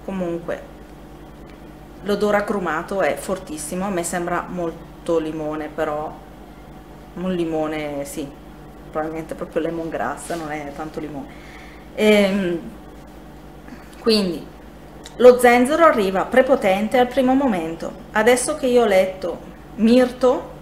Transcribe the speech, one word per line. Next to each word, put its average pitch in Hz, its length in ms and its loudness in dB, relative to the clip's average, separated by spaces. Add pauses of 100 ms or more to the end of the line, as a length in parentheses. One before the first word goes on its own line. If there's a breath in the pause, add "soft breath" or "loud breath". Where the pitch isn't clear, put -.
Comunque, 170 580 -6 (1400)
l'odore 202 360 0
agrumato 190 640 -2
è 147 140 2
fortissimo, 180 720 -8
a 208 40 -4
me 175 140 -4
sembra 175 440 -4
molto 170 720 -6
limone, 156 480 -6
però 151 440 -6 (1000)
un 185 180 -4
limone, 156 760 -2
sì, 143 220 -10 (600)
probabilmente 160 460 -6
proprio - 260 -6
lemongrass, 156 720 -6
non 160 180 -8
è 147 240 -8
tanto 156 240 -10
limone. 147 280 -10 (680 loud breath)
Ehm, 202 680 2 (1400)
quindi, 196 440 0 (760)
lo 247 200 10
zenzero 247 480 6
arriva 196 380 4
prepotente 226 760 2
al 247 100 4
primo 262 280 2
momento. 180 560 -2 (220)
Adesso 240 420 2
che 294 100 -6
io 247 160 6
ho 226 40 4
letto 190 640 0 (260)
mirto 247 840 2